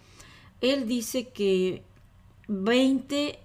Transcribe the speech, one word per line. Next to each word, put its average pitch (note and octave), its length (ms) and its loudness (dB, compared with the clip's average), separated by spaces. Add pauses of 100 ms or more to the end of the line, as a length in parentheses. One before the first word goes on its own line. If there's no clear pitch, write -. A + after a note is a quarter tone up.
(640)
él C4 260 0
dice A#3+ 400 -4
que F#3 560 0 (640)
veinte C4 960 0